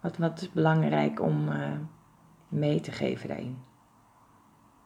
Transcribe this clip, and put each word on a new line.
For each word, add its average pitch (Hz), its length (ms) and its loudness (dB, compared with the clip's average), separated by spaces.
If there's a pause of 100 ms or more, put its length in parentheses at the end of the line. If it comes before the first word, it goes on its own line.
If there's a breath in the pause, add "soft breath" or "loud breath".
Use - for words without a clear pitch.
wat, 170 160 -6
wat 165 240 0
is 185 120 -10
belangrijk 151 680 4
om, 151 280 2
eh, 147 120 -2 (880)
mee 151 320 2
te 147 120 -8
geven 127 360 -4
daarin? 127 340 -8 (1200)